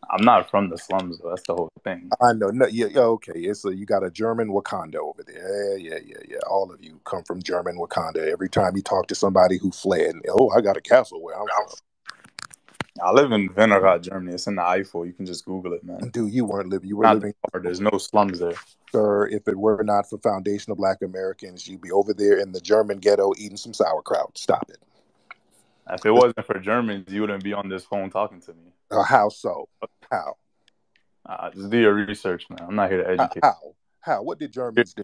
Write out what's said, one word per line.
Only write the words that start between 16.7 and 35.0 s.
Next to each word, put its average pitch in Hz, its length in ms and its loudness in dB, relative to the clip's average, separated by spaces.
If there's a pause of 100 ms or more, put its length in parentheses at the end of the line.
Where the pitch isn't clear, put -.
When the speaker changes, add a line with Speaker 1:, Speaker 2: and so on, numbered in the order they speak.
Speaker 2:
You 104 100 -6
were 110 60 0
Speaker 1:
Not 110 100 8
Speaker 2:
living 104 280 -4
Speaker 1:
that - 100 -4
far. 92 80 -6
There's 90 200 -4
no 104 180 0
slums 101 400 0
there. 85 160 -4 (380)
Speaker 2:
Sir, 104 340 2
if 107 220 -6
it 98 100 -2
were 107 240 2
not 104 260 0
for 104 100 -12
foundational 101 580 -4
Black 95 260 -2
Americans, 92 640 -8
you'd 95 140 -16
be 87 100 -14
over 101 240 2
there 101 240 4
in 98 140 -4
the 92 80 -8
German 104 380 2
ghetto 101 380 4
eating 104 200 -14
some 117 180 -14
sauerkraut. - 640 -2
Stop - 320 -2
it. - 80 -20 (1120)
Speaker 1:
If - 160 -4
it 107 60 6
wasn't 120 340 6
for 98 140 -4
Germans, 101 520 -4
you 104 100 -4
wouldn't 101 200 -4
be 101 100 -6
on 101 160 -6
this 92 160 -10
phone 95 260 -6
talking 95 320 -4
to - 100 -20
me. 85 200 -20 (200)
Speaker 2:
Uh, 104 100 2
how 110 260 6
so? 92 400 -6 (420)
How? 82 260 -4 (920)
Speaker 1:
Uh, 87 240 -10
just 98 200 -12
do 117 80 2
your 107 160 8
research, 104 540 -4
man. - 200 -16
I'm 101 80 -6
not 98 140 2
here 90 120 0
to 90 80 -2
Speaker 2:
H-, 92 100 0
Speaker 1:
educate. - 220 0
Speaker 2:
how? 104 320 0 (260)
How? 147 220 -4
What 160 160 -8
did 147 140 -12
Germans 120 420 0
do? - 100 -12